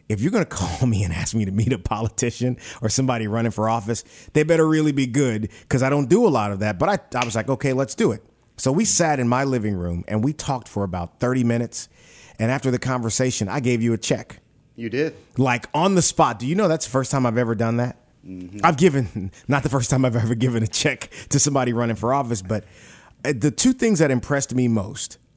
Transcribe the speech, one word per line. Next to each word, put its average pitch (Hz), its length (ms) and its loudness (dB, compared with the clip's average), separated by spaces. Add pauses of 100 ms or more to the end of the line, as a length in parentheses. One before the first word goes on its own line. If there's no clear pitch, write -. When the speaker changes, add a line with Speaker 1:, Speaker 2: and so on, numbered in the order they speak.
Speaker 1:
if 104 140 -2
you're 165 100 0
gonna 214 140 2
<laughs> - 0 -
call 95 420 -2
me 104 160 2
and 87 80 -2
ask - 240 -4
me 110 80 0
to 95 80 -4
meet 110 220 0
a 113 40 -2
politician 113 760 -4 (260)
or 110 60 -2
somebody 117 400 0
running 113 240 0
for 107 160 -2
office, 113 380 -2 (260)
they 151 120 4
better 160 220 4
really 156 280 2
be 135 120 0
good, 113 440 0 (180)
'cause 127 160 2
I 135 60 2
don't 143 180 0
do 226 180 6
a 202 40 6
lot 104 240 2
of 95 60 -6
that. 101 200 -2
But 156 80 2 (260)
I, 123 60 -2
I 123 60 0
was 113 100 -4
like, 110 140 -2
"Okay, 135 240 0
let's 131 200 -2
do 139 200 0
it." 92 100 -8 (320)
So - 160 0
we 180 140 2
sat 156 340 2
in 120 80 2
my 127 160 2
living 113 320 0
room 87 320 -4
and 107 160 -2
we 143 80 0
talked 131 380 -6
for 101 160 -4
about 87 340 -8
thirty 127 240 0
minutes. 117 460 -2 (500)
And 113 100 0
after 135 220 0
the 123 80 0
conversation, 123 680 -2
I 123 100 -4
gave 120 220 0
you 117 100 2
a 113 60 0
check. - 400 -4 (400)
Speaker 2:
You 117 120 -8
did. 139 240 -2 (240)
Speaker 1:
Like, 123 380 0
on 185 200 4
the 175 60 6
spot. 123 380 2
Do 123 80 -6
you 160 80 0
know 208 140 2
that's 156 160 0
the - 60 -8
first 131 200 0
time 131 140 2
I've 117 120 2
ever 117 160 2
done 117 240 0
that? 123 200 -2 (280)
Speaker 2:
Mm-hmm. 92 380 -12
Speaker 1:
I've 165 140 4
given, 123 520 2 (100)
<laughs> - 80 -14
not 135 160 0
the 143 60 0
first 131 220 0
time 131 140 2
I've 117 100 0
ever 113 180 0
given 117 300 0
a 107 40 -2
check - 440 -2 (180)
to 147 100 2
somebody 135 340 2
running 117 240 0
for 117 160 0
office, 120 280 -2
but, 98 220 -4 (600)
uh, 147 120 0
the 143 140 2
two 262 220 2
things 220 260 2
that 151 100 6
impressed 127 460 0
me 127 140 2
most 107 480 -4 (200)